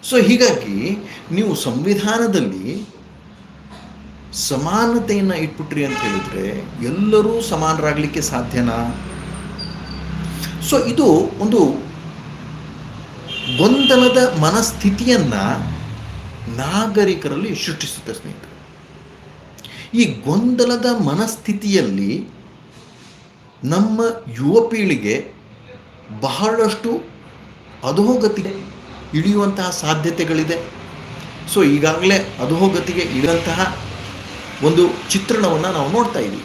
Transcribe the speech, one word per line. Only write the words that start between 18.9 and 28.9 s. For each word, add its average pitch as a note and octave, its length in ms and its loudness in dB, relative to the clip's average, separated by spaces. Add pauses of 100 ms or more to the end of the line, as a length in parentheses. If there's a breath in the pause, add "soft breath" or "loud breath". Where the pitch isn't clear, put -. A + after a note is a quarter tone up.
ಈ A#3 80 6
ಗೊಂದಲದ A#3 800 2
ಮನಸ್ಥಿತಿಯಲ್ಲಿ F#3+ 1400 0 (1400 loud breath)
ನಮ್ಮ G#3 380 2 (260)
ಯುವ D3 400 4
ಪೀಳಿಗೆ D3 640 0 (880)
ಬಹಳಷ್ಟು A3 840 0 (800)
ಅಧೋಗತಿಗೆ G3+ 880 0 (420)